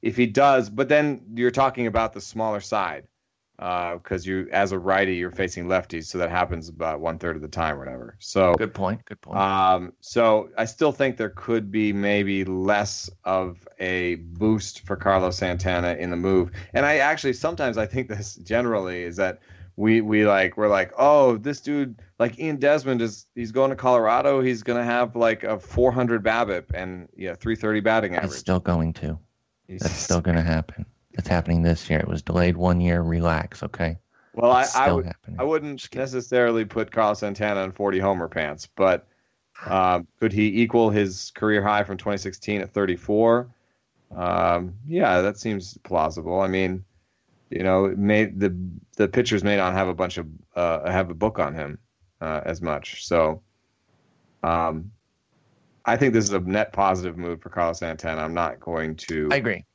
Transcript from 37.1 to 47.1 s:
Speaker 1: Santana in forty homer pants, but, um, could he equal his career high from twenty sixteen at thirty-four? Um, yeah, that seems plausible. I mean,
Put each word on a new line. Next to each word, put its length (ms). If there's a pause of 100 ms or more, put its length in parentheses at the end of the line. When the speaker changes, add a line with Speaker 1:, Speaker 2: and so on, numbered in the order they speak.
Speaker 1:
Santana 440
in 100
forty 260
homer 300
pants, 380
but, 400 (600)
um, 400 (140)
could 120
he 300
equal 260
his 460
career 280
high 220
from 140
twenty 180
sixteen 460
at 100
thirty-four? 760 (680)
Um, 580 (140)
yeah, 340
that 160
seems 480
plausible. 560
I 80
mean, 360 (640)